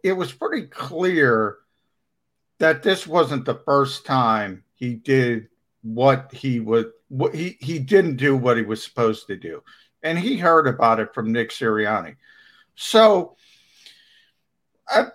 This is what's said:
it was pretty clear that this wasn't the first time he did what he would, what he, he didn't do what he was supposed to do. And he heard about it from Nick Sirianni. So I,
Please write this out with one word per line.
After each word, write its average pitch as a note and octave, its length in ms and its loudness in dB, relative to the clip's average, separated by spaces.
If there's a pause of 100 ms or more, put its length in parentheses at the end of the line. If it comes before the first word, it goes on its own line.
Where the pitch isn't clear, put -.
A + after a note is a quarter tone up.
it F#3+ 80 0
was F#3 200 -6
pretty - 340 -6
clear C3+ 920 0 (1000)
that D#3+ 240 2
this F#3 240 -2
wasn't D3 380 0
the - 200 -4
first C#3 420 0
time A2 560 0 (120)
he B2 200 -8
did A#2+ 540 0 (340)
what C3 500 0
he B2 280 -4
would, A2+ 320 0 (160)
what C3+ 260 -4
he, E3+ 260 -8
he D#3 180 -8
didn't E3 380 2
do C#3 200 2
what B2 200 0
he A2+ 60 -2
was G#2+ 200 -8
supposed A2 440 -2
to G2 100 -10
do. E2 260 -14 (400)
And E3 160 -4
he A3+ 180 -4
heard E3 320 4
about A#2 320 2
it G#2 140 -6
from A2+ 180 -4
Nick A#2 180 -2
Sirianni. G#2+ 680 -4 (580)
So G#3+ 640 4 (1500)
I, - 260 2